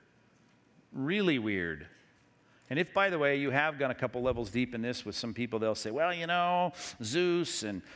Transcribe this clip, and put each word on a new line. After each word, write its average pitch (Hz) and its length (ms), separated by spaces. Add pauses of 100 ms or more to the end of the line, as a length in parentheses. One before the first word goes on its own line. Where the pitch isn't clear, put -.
(960)
Really 160 440
weird. 87 480 (840)
And 131 80
if, 180 160
by 196 160
the 175 80
way, 143 180
you 139 140
have 147 280
gone 135 120
a 123 40
couple 123 280
levels 120 260
deep 123 260
in 117 60
this 120 240
with 101 100
some 117 200
people, 117 240
they'll 107 160
say, 107 160
"Well, 160 240
you 170 120
know, 175 460 (300)
Zeus 170 600
and 101 200 (140)